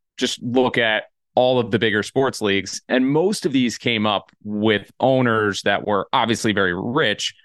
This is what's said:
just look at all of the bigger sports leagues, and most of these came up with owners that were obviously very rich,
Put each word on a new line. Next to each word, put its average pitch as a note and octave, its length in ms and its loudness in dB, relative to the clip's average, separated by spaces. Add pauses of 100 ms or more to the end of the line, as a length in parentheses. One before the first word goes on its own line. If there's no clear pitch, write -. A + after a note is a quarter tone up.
(160)
just - 260 -4
look B2 360 0
at A2 260 0 (300)
all B2+ 240 2
of A#2 120 0
the A2 80 2
bigger G#2 240 0
sports C3 380 -2
leagues, G2 480 -2
and B2+ 180 2
most E3 380 0
of D#3 80 -2
these B2 240 0
came A2+ 300 -2
up G2+ 240 -2 (140)
with G#2 540 0
owners A#2 640 2
that G2+ 240 0
were G2+ 280 0
obviously A2+ 400 2
very F#2+ 200 2
rich, A#2 600 -2 (100)